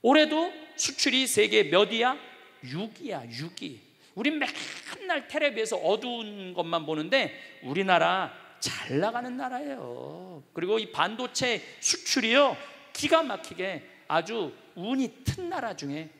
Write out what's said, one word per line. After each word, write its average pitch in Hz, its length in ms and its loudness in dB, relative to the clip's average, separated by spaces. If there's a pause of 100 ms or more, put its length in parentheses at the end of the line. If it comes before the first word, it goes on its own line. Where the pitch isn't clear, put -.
올해도 302 500 6 (240)
수출이 262 500 2
세계 208 440 4
몇 190 200 6
위야? 240 280 2 (460)
육 175 360 -6
위야, 185 240 -8 (140)
육 165 240 -8
위. 135 180 -12 (340)
우린 294 240 0
맨날 - 880 -6
텔레비에서 226 480 0
어두운 208 760 -2
것만 170 320 0
보는데 160 760 -2
우리나라 175 720 0 (260)
잘 - 400 -4
나가는 240 340 -4
나라예요. 180 1080 -10 (100)
그리고 185 260 0
이 214 140 -6
반도체 226 720 -2 (180)
수출이요, 240 760 4 (380)
기가 320 300 4
막히게 190 680 -6 (200)
아주 170 440 0 (220)
운이 233 500 -2
튼 359 240 -4
나라 247 260 -4
중에 151 460 -8